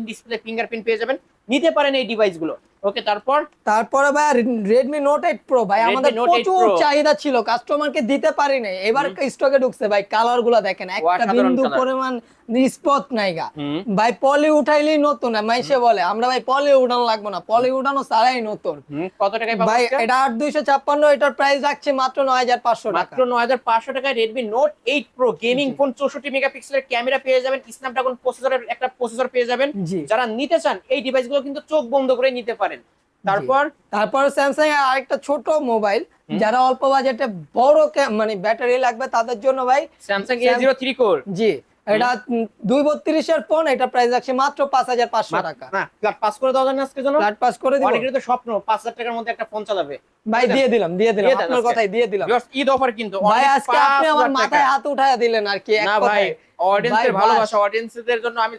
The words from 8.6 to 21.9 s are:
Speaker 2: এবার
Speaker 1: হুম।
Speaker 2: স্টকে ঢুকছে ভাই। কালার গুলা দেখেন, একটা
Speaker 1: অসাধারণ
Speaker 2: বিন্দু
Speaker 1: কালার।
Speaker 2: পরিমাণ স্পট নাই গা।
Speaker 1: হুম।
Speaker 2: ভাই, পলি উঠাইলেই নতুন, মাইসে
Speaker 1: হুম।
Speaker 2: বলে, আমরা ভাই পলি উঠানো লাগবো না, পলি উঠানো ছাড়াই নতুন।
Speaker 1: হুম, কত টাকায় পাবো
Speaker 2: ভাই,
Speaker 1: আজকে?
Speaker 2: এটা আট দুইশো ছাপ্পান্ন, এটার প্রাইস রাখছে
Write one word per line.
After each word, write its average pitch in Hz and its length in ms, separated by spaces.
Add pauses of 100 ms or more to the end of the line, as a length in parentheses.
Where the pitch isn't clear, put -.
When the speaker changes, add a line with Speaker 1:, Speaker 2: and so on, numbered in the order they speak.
Speaker 2:
এবার 269 180
Speaker 1:
হুম। 262 220
Speaker 2:
স্টকে 269 300
ঢুকছে 247 280
ভাই। 202 160 (100)
কালার 240 280
গুলা 233 200
দেখেন, 190 280
একটা 185 180
Speaker 1:
অসাধারণ 233 400
Speaker 2:
বিন্দু 254 160
Speaker 1:
কালার। - 160
Speaker 2:
পরিমাণ 262 340 (600)
স্পট 285 400
নাই 202 200
গা। 160 140 (100)
Speaker 1:
হুম। 156 380
Speaker 2:
ভাই, 220 160 (100)
পলি 285 280
উঠাইলেই 302 480
নতুন, 285 340 (100)
মাইসে 247 340
Speaker 1:
হুম। 247 100
Speaker 2:
বলে, 214 160
আমরা 208 260
ভাই 254 120
পলি 277 340
উঠানো 247 320
লাগবো 214 240
না, 185 100
পলি 240 320
উঠানো 262 320
ছাড়াই 247 380
নতুন। 185 480
Speaker 1:
হুম, 151 180 (120)
কত 202 120
টাকায় 226 260
পাবো 190 120
Speaker 2:
ভাই, 240 140
Speaker 1:
আজকে? 240 200
Speaker 2:
এটা 240 200
আট 269 80
দুইশো 294 300
ছাপ্পান্ন, 285 420 (120)
এটার 285 240
প্রাইস 285 240
রাখছে 285 280